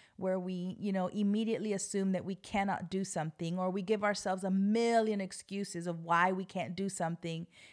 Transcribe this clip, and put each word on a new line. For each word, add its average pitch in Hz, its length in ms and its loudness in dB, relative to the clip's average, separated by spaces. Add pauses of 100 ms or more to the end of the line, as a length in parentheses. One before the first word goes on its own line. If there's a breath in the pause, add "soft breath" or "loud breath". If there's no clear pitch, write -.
(180 soft breath)
where 190 220 0
we, 180 400 -4
you 202 120 0
know, 185 160 2
immediately 208 640 2
assume 196 400 0
that 185 140 0
we 190 100 -4
cannot 196 540 -2
do 190 140 -2
something, 170 540 -4
or 185 120 0
we 190 120 -2
give 208 220 0
ourselves 190 400 0
a 190 80 0
million 220 680 4
excuses 185 640 -6
of 165 160 -4
why 170 280 6
we 190 140 -2
can't 180 300 -4
do 196 140 -2
something. 170 580 -4 (260 loud breath)